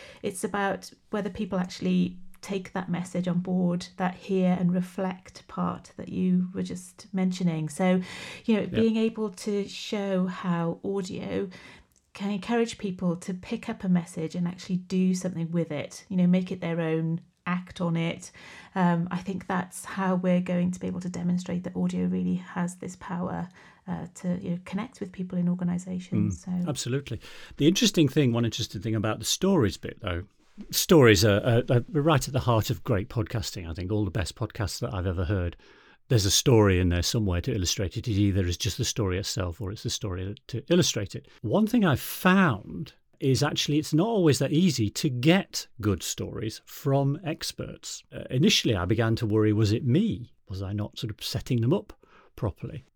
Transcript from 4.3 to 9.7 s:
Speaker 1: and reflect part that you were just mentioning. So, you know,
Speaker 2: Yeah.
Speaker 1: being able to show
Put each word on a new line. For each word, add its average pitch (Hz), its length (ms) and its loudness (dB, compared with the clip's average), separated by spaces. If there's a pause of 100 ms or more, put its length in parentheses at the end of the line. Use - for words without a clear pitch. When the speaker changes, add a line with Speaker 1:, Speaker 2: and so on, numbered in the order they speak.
Speaker 1:
and 180 140 2
reflect 185 720 -6
part 175 520 -6
that 180 100 -12
you 180 460 0
were 185 80 -4
just - 500 -10
mentioning. 180 560 0
So, 185 320 2 (460)
you 226 80 4
know, 208 80 2
Speaker 2:
Yeah. 185 180 -2
Speaker 1:
being 226 160 4
able 220 320 0
to 202 400 -4
show 196 580 -2